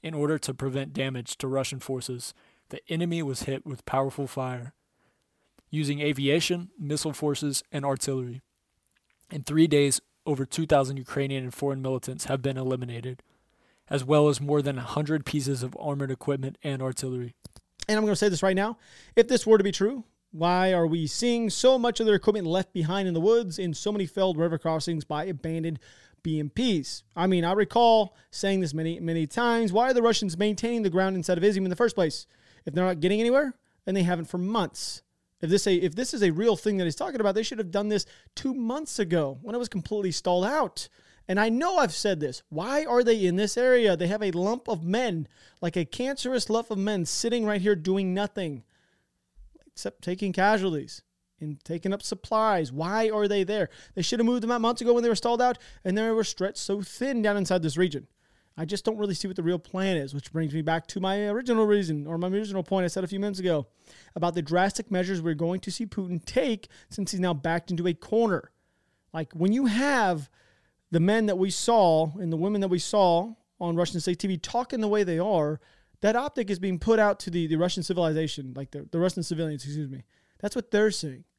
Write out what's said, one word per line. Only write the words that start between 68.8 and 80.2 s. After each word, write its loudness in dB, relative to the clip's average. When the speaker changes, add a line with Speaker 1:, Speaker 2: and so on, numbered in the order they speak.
Speaker 2:
Like, -6
when 2
you 2
have 2
the 2
men 4
that 2
we 2
saw 4
and -4
the -2
women 0
that 0
we 2
saw 4
on -2
Russian 0
state -2
T -4
V -2
talking -4
the 0
way 2
they -2
are, 0
that 2
optic -2
is -2
being -2
put 4
out 4
to -8
the, 0
the 0
Russian 0
civilization, -2
like, -10
the, -12
the -2
Russian 0
civilians, -4
excuse -6
me. -12